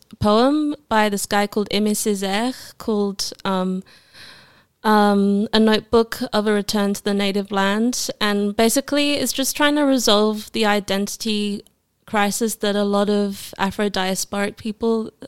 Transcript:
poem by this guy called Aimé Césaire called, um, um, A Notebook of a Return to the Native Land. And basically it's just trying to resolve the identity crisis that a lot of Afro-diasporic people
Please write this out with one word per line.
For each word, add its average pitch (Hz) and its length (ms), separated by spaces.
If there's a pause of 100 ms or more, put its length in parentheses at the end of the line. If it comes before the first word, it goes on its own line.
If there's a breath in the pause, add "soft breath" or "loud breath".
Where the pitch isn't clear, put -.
(200)
poem 277 560 (140)
by 214 180
this 202 180
guy 202 220
called 202 220
Aimé 214 220
Césaire 208 880
called, 202 540 (140)
um, 185 360 (1000 loud breath)
um, 208 680
A 220 80
Notebook 220 580 (140)
of 214 140
a 214 40
Return 202 440
to - 60
the 202 120
Native 196 360
Land. 208 600 (100)
And 208 380
basically 285 560
it's 254 180
just - 240
trying 294 200
to 302 80
resolve 214 680
the 220 140
identity 208 1000 (420)
crisis 208 500
that 202 200
a 208 80
lot 202 260
of 202 480
Afro-diasporic 202 1000
people 226 540 (160)